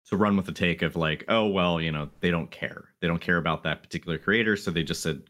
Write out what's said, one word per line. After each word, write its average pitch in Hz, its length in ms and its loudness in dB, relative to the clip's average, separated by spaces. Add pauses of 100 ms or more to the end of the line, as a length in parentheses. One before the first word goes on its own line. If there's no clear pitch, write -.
to 104 100 -2
run 101 200 4
with 92 100 0
the 87 60 -6
take 87 300 0
of, 82 140 0
like, 78 320 0
"Oh, 110 180 4
well, 87 340 2
you 80 120 -2
know, 76 180 -4 (100)
they 90 100 2
don't 85 200 0
care. - 340 -10 (160)
They 87 80 0
don't 85 120 0
care 90 160 2
about 80 280 0
that 78 180 -4
particular 80 360 -6
creator, 107 380 2
so - 140 -6
they 82 120 0
just 80 200 -6
said, 76 280 -4